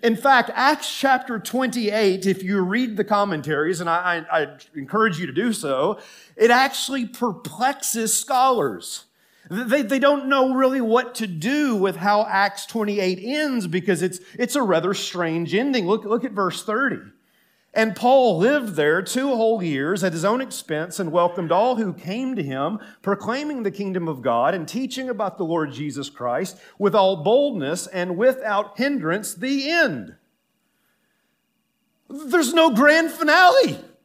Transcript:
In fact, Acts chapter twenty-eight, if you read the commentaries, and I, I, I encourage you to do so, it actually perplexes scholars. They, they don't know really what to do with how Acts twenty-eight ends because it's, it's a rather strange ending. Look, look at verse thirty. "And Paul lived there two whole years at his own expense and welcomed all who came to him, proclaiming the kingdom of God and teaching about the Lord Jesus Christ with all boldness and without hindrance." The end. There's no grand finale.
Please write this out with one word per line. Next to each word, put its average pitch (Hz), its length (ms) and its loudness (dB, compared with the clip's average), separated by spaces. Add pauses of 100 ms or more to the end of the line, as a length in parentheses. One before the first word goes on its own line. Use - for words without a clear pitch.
In 233 140 2
fact, 254 400 4
Acts - 360 2
chapter 254 460 0
twenty-eight, 214 880 0
if 190 160 0
you 190 200 0
read 214 360 -2
the 202 60 0
commentaries, 165 760 0
and 170 80 -4
I, 170 440 -2
I, 165 100 2
I 143 160 -6 (160)
encourage 170 460 0
you 175 80 -6
to 135 40 -10
do 214 220 0
so, 151 460 -2 (360)
it 226 140 4
actually 254 560 2
perplexes 233 1120 -4
scholars. 240 880 0 (460)
They, 240 320 0
they 262 160 0
don't 277 260 4
know 262 300 2
really 262 260 2
what 240 320 2
to 220 140 -6
do 233 480 0
with 185 220 0
how 208 280 2
Acts 196 400 0
twenty-eight 202 560 -2
ends 254 460 -2
because 175 340 -2
it's, 185 180 -4 (140)
it's 240 220 -4
a 285 80 2
rather 180 320 2
strange 165 580 -4
ending. 240 320 0
Look, 208 200 -2
look 220 180 -2
at 247 80 -6
verse 190 320 -4
thirty. 240 380 -4 (720)
"And 220 220 0
Paul 247 420 4
lived 226 380 2
there 151 260 2
two 254 280 -4
whole 226 340 0
years 160 400 -2
at 185 80 0
his 156 140 -4
own 233 160 2
expense 160 580 -8
and 175 100 -4
welcomed 175 440 0
all 233 240 2
who 202 160 -2
came 254 420 -6
to 190 80 -4
him, 139 360 -4 (220)
proclaiming 247 640 -4
the 196 80 -2
kingdom 180 380 -6
of 135 120 -8
God 123 320 2
and 170 140 -6
teaching 254 400 -6
about 202 300 -6
the 185 80 -4
Lord 160 260 -2
Jesus 139 380 -8
Christ 123 480 -6 (200)
with 196 160 0
all 190 300 4
boldness 202 640 0
and 180 300 -4
without 220 600 0
hindrance." 214 580 -2
The 269 360 -4
end. 226 440 0 (1900)
There's 294 440 -2
no 330 180 6
grand 294 380 4
finale. 339 720 4 (260)